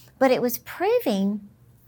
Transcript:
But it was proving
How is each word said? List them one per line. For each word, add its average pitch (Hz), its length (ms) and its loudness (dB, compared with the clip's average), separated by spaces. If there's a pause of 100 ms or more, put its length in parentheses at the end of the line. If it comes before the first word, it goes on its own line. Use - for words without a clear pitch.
(180)
But 262 140 4
it - 100 0
was 240 180 -2
proving 214 880 -2 (380)